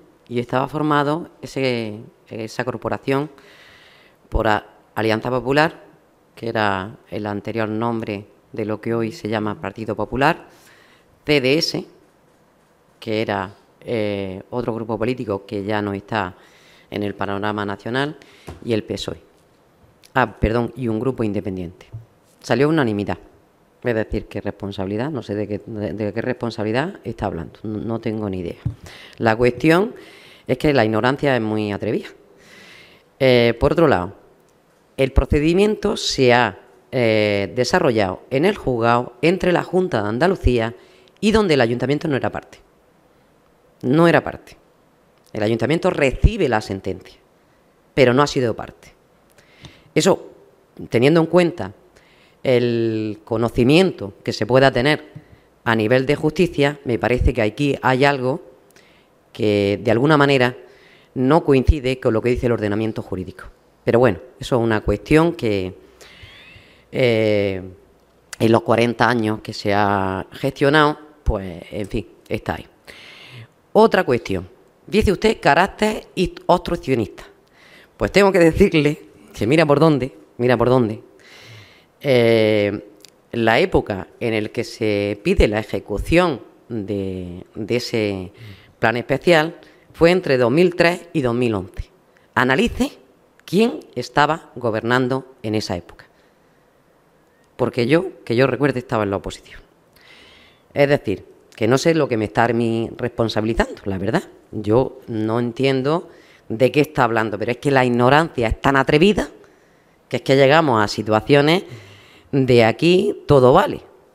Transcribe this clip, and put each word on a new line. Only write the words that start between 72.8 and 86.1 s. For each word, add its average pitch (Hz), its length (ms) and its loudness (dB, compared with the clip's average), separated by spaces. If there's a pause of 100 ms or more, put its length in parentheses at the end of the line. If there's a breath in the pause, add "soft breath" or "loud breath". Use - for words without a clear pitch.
Otra 214 320 4
cuestión. 98 460 -2 (360)
Dice 208 280 0
usted - 260 0
carácter 190 760 0
y 170 220 -4 (120)
obstruccionista. 165 760 -2 (720 soft breath)
Pues - 160 -4
tengo 196 220 4
que 185 60 4
decirle 156 640 4 (320)
que 104 140 -4
mira 160 180 4
por 143 140 4
dónde, 139 340 2 (240)
mira 120 200 2
por 117 100 2
dónde. 120 340 2 (1000 loud breath)
Eh, 110 840 2 (460)
la 117 280 0
época 127 480 -2 (120)
en 113 140 -4
el 107 180 -4
que 113 140 -6
se 104 580 -4
pide 170 240 4
la 107 120 -2
ejecución 117 840 -2 (260)